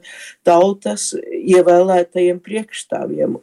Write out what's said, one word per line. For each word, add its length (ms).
tautas 760
ievēlētajiem 1200
priekšstāvjiem, 1040